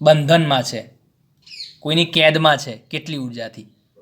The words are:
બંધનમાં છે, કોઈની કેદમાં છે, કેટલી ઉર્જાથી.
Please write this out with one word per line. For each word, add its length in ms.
બંધનમાં 600
છે, 280
કોઈની 240
કેદમાં 520
છે, 200
કેટલી 400
ઉર્જાથી. 500